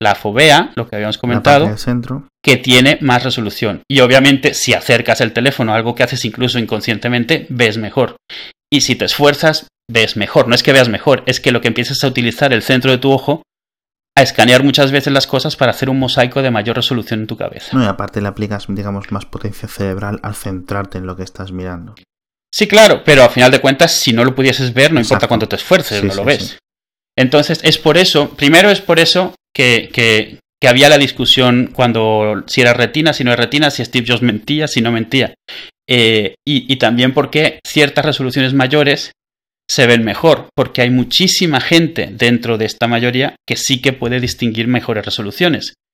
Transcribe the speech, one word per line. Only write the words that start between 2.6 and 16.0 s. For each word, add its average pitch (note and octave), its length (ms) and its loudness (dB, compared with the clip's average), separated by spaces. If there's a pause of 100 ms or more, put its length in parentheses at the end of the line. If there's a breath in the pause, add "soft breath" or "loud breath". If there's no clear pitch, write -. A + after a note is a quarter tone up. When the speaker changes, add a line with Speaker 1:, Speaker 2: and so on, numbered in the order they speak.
Speaker 1:
más B2 220 2
resolución. A#2 680 -6
Y C#3 100 2
obviamente, C3+ 540 4
si - 200 -2
acercas A#2 480 0
el A2+ 120 -2
teléfono, A#2+ 400 -2
algo A2+ 200 -2
que B2+ 100 -2
haces B2 220 -4
incluso A#2+ 340 -4
inconscientemente, A#2 920 -4
ves A#2 280 0
mejor. A2 380 -4 (560 loud breath)
Y C#3+ 100 2
si B2+ 140 -2
te - 100 -4
esfuerzas, D3 640 0 (240)
ves A2+ 260 0
mejor. B2 300 0
No A#2 80 0
es - 80 2
que C#3+ 100 4
veas B2+ 160 4
mejor, A2+ 380 0
es B2+ 120 -2
que C3+ 120 0
lo A#2 100 0
que B2 60 -2
empiezas A#2+ 360 -4
a C#3 40 2
utilizar B2+ 460 -2
el A2 100 0
centro C3 260 0
de C3 80 2
tu C3+ 140 2
ojo - 320 -2 (720)
a C#3 60 6
escanear B2+ 420 4
muchas C#3 280 2
veces C#3 200 0
las C#3 140 0
cosas C#3+ 300 -4
para B2 160 0
hacer C3 180 -4
un C3+ 80 0
mosaico B2+ 440 0